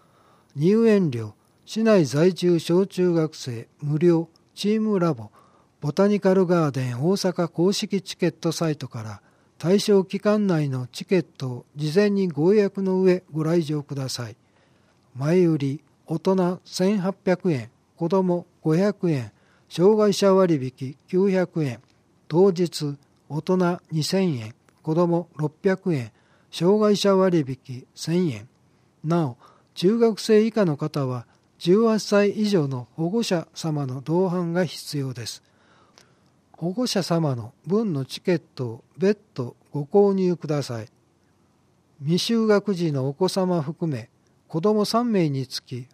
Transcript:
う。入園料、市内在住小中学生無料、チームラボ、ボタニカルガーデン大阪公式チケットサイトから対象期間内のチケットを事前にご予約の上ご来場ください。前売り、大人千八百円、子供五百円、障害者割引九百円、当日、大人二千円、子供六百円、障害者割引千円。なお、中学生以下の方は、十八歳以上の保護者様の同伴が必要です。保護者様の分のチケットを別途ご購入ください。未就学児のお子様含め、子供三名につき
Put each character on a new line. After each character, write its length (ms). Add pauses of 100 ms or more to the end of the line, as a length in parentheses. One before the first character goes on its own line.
(560)
う。 40
入 280
園 240
料、 240 (300)
市 180
内 220
在 280
住 240
小 300
中 260
学 220
生 320 (120)
無 200
料、 300 (260)
チ 140
ー 120
ム 180
ラ 140
ボ、 160 (520)
ボ 100
タ 160
ニ 120
カ 140
ル 120
ガ 240
ー 20
デ 180
ン 140
大 140
阪 300
公 240
式 300
チ 160
ケ 100
ッ 40
ト 200
サ 180
イ 60
ト 120
か 140
ら 200 (360)
対 220
象 240
期 160
間 260
内 240
の 180
チ 180
ケ 140
ッ 40
ト 260
を 160 (100)
事 200
前 140
に 180
ご 260
予 80
約 200
の 200
上 300
ご 120
来 200
場 180
く 140
だ 140
さ 200
い。 60 (800)
前 300
売 120
り、 260 (220)
大 140
人 460
千 340
八 240
百 280
円、 180 (260)
子 140
供 360 (160)
五 140
百 360
円、 200 (380)
障 280
害 160
者 200
割 220
引 400 (120)
九 220
百 340
円、 180 (460)
当 240
日、 460 (300)
大 140
人 380 (120)
二 120
千 340
円、 180 (260)
子 140
供 400
六 260
百 320
円、 180 (400)
障 280
害 160
者 200
割 300
引 400 (100)
千 340
円。 180 (560)
な 240
お、 100 (380)
中 220
学 220
生 260
以 60
下 140
の 120
方 280
は、 200 (320)
十 280
八 140
歳 300
以 180
上 200
の 280
保 140
護 140
者 300
様 320
の 160
同 280
伴 240
が 100
必 340
要 160
で 120
す。 180 (1120)
保 180
護 160
者 160
様 320
の 180 (140)
分 260
の 120
チ 160
ケ 140
ッ 60 (140)
ト 120
を 160 (140)
別 220 (140)
途 220 (160)
ご 120
購 300
入 220
く 120
だ 160
さ 180
い。 60 (1120)
未 320
就 140
学 280
児 160
の 160
お 60
子 160
様 320
含 320
め、 160 (400)
子 120
供 220
三 280
名 180
に 160
つ 180
き 300